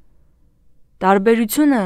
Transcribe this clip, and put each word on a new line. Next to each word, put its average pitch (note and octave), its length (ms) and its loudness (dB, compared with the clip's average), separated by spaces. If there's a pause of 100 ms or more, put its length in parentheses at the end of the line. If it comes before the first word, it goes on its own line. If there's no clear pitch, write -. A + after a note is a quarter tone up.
(1000)
Տարբերությունը A3+ 840 0